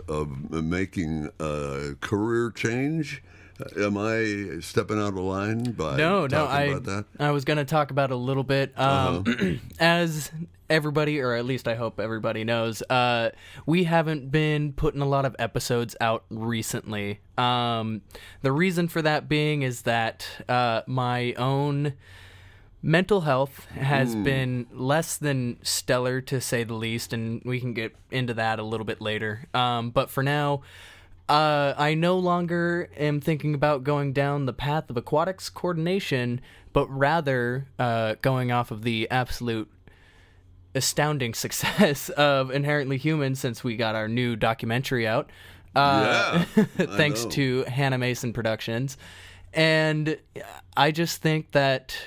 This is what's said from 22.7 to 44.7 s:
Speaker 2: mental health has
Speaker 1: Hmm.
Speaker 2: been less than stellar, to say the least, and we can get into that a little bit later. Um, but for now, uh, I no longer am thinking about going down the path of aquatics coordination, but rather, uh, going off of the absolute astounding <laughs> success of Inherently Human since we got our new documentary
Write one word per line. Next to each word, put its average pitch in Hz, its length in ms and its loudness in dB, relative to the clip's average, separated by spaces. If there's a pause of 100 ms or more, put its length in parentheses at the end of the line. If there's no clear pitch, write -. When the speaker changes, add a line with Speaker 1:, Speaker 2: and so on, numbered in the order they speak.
Speaker 2:
mental 180 400 4
health 135 520 0
has 135 400 2
Speaker 1:
Hmm. 107 80 0
Speaker 2:
been 127 500 0
less 139 460 0
than 131 440 -2
stellar, 127 600 0
to 131 180 -2
say 120 240 -2
the 113 100 -6
least, 113 380 -4
and 113 320 -4
we 127 160 -2
can 120 140 -6
get 113 200 -6 (180)
into 123 220 -2
that 110 260 0
a - 20 -6
little 110 240 -4
bit 107 160 -6
later. 107 500 -4
Um, 120 380 0
but 131 180 0
for - 140 -2
now, 143 400 0 (680)
uh, 147 480 4
I 151 180 2
no 170 220 2
longer 175 800 0
am 147 240 0
thinking 151 360 0
about 143 260 2
going 143 300 0
down 143 340 2
the 123 60 -2
path 147 360 -2
of 120 80 -6
aquatics 160 540 0
coordination, 160 880 -2 (320)
but 143 160 2
rather, 135 800 2 (100)
uh, 113 460 0
going 127 300 2
off 120 180 2
of 110 120 -8
the 113 280 0
absolute 120 580 -2 (1040)
astounding 131 600 0
<laughs> - 100 -6
success - 680 2
of 139 400 4
Inherently 143 460 0
Human 143 380 0
since 127 300 -4
we 117 120 -2
got 110 180 0
our 110 140 -2
new 120 280 0
documentary 117 680 0